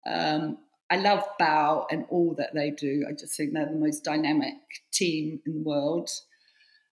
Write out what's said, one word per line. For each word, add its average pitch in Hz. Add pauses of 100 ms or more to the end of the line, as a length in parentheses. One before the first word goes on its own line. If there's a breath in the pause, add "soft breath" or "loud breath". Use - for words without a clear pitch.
Um, 156 (320)
I 180
love 196 (160)
Bao 156
and 156
all 170
that -
they 147
do. 143
I 147
just -
think 147
they're 156
the 151
most 151
dynamic 151 (360)
team 160
in 160
the 156
world. 151 (880 soft breath)